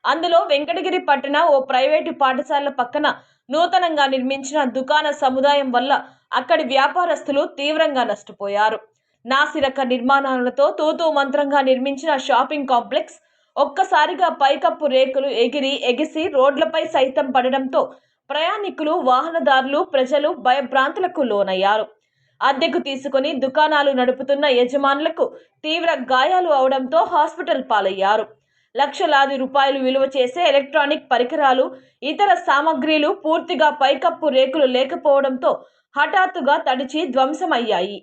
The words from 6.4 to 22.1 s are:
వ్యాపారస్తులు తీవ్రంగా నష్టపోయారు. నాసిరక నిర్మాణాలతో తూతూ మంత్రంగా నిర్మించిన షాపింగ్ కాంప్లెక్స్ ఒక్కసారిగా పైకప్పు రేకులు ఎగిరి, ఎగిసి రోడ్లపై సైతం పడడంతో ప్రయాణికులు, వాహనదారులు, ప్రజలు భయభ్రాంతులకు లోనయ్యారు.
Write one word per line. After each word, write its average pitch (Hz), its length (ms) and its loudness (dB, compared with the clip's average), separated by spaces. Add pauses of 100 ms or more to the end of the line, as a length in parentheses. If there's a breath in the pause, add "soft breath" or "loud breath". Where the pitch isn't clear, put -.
వ్యాపారస్తులు 277 800 0
తీవ్రంగా 302 600 -2
నష్టపోయారు. 208 760 -2 (460)
నాసిరక 269 560 0
నిర్మాణాలతో 262 920 0
తూతూ 320 420 0
మంత్రంగా 277 480 0
నిర్మించిన 269 560 0
షాపింగ్ 269 520 -2
కాంప్లెక్స్ 247 500 -2 (380)
ఒక్కసారిగా 320 720 0
పైకప్పు 285 580 0
రేకులు 262 400 2
ఎగిరి, 262 460 0 (120)
ఎగిసి 302 440 -2
రోడ్లపై 285 560 0
సైతం 269 460 0
పడడంతో 262 500 0 (500 loud breath)
ప్రయాణికులు, 320 600 -4
వాహనదారులు, 277 920 0
ప్రజలు 285 460 0
భయభ్రాంతులకు 277 960 -2
లోనయ్యారు. 202 640 0 (540)